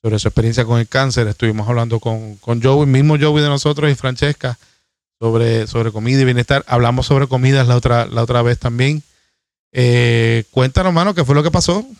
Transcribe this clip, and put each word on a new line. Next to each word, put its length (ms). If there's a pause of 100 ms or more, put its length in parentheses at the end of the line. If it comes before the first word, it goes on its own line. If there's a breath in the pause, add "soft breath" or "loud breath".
sobre 160
su 100
experiencia 380
con 120
el 80
cáncer, 420
estuvimos 380
hablando 320
con, 380
con 260
Joey, 240
mismo 320
Joey 240
de 60
nosotros 420
y 40
Francesca, 640 (600 soft breath)
sobre, 480
sobre 260
comida 280
y 60
bienestar. 420
Hablamos 380
sobre 200
comidas 400
la 100
otra, 300
la 160
otra 200
vez 160
también. 440 (720)
Eh, 760
cuéntanos, 420
mano, 220
¿qué 100
fue 100
lo 80
que 80
pasó? 360 (140)